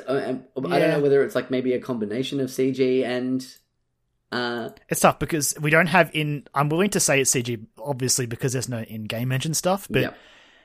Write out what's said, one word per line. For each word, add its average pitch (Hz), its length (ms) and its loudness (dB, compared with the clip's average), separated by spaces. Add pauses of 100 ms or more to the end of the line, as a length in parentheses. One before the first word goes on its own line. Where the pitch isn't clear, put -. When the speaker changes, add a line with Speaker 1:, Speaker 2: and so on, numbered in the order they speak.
Speaker 1:
Uh, 131 180 0
and 127 180 -6 (120)
I 131 60 -4
don't - 100 -4
Speaker 2:
Yeah. 147 160 4 (100)
Speaker 1:
know - 40 2
whether 139 220 4
it's, 110 120 -4
like, 127 160 -2
maybe 127 220 0
a 123 60 0
combination 120 600 -4
of 131 100 -2
C 131 220 0
G 131 320 2
and, 127 420 -2 (840)
uh, 120 380 -4 (180)
Speaker 2:
It's - 140 -2
tough 156 180 4
because 151 400 -2
we 147 100 0
don't 160 180 6
have 170 260 4
in-, 147 400 -4
I'm 147 160 2
willing 180 220 2
to 196 100 0
say 139 180 2
it's 131 120 2
C 127 120 2
G, 120 140 -2 (200)
obviously, 127 500 -2
because 117 260 -2
there's 127 160 -4
no 120 100 -6
in-game 113 540 -6
engine 143 220 -2
stuff, - 340 -2
but 135 140 2
Speaker 1:
Yep. - 140 -6 (460)